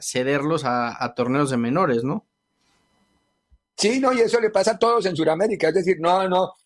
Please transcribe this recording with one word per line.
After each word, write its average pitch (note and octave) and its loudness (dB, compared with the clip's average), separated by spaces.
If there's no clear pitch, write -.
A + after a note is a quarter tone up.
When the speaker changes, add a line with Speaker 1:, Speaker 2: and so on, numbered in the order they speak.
Speaker 1:
cederlos C#3 -2
a, B2 -4
a A#2+ -6
torneos C3+ -2
de C3 -2
menores, B2 -2
¿no? E3 -6
Speaker 2:
Sí, A#3 0
no, C4 2
y B3 0
eso A3+ 2
le G#3+ 2
pasa G3+ 2
a G3 -6
todos A#3 2
en F3+ -2
Sudamérica, D#3+ 0
es D#3+ 0
decir, F#3 2
no, F3+ 2
no, F#3 2